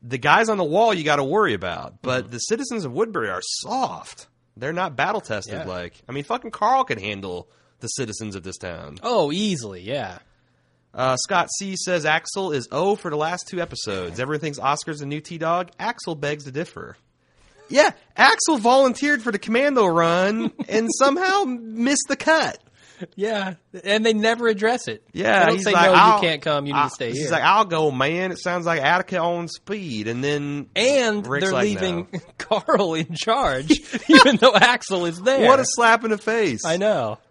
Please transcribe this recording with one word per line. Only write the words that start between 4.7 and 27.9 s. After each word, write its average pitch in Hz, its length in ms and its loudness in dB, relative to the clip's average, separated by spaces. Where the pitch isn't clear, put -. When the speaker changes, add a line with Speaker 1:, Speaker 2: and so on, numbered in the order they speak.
Speaker 1:
not 170 240 -4
battle-tested 139 560 -4
Speaker 2:
Yeah. - 120 -8
Speaker 1:
like, 90 440 -10
I - 40 -12
mean, 143 120 -8
fucking 233 260 -6
Carl 254 340 0
can 120 140 -4
handle 95 520 -8
the 117 80 -12
citizens 107 460 -8
of 95 80 -10
this 92 140 -12
town. 82 460 -12
Speaker 2:
Oh, 202 280 0
easily, 147 520 -4
yeah. 107 380 -8
Speaker 1:
Uh, 131 240 0
Scott 175 400 -2
C 190 180 -8
says, 175 300 -2
"Axel 165 460 -2
is 127 200 -4
oh 190 240 0
for 190 140 -8
the 151 80 -4
last 165 300 -4
two 180 120 -6
episodes. 95 580 -6
Everyone 143 220 -4
thinks 147 180 -8
Oscar's 147 420 -4
the 143 60 -10
new 147 140 -6
T-Dog. 170 580 -4
Axel 196 360 -6
begs 147 300 -6
to 139 60 -14
differ." 143 460 -10
Yeah, 285 200 4
Axel 311 400 6
volunteered 262 680 4
for 240 80 -2
the 208 80 -2
commando 254 480 2
run 180 640 2
Speaker 2:
<laughs> - 80 -6
Speaker 1:
and 220 200 0
somehow 370 460 2
missed 240 640 -2
the 269 80 -2
cut. 311 420 0
Speaker 2:
Yeah, 196 400 -4
and 214 200 0
they 226 80 4
never 226 360 2
address 220 400 0
it. - 240 -10
Speaker 1:
Yeah, 202 260 2
Speaker 2:
They 175 80 6
don't 165 80 4
Speaker 1:
he's 190 120 -4
Speaker 2:
say, 208 80 2
Speaker 1:
like, 175 120 6
Speaker 2:
"No, 190 60 8
you 170 80 8
Speaker 1:
"I'll, 208 200 8
Speaker 2:
can't 160 220 0
come. 143 240 -2
You 143 60 -4
need 143 80 0
Speaker 1:
I," 147 80 4
Speaker 2:
to - 20 -6
stay 127 220 -6
Speaker 1:
he's 127 80 -6
Speaker 2:
here." 151 100 -4
Speaker 1:
like, 156 140 0
"I'll 196 220 6
go, 160 260 0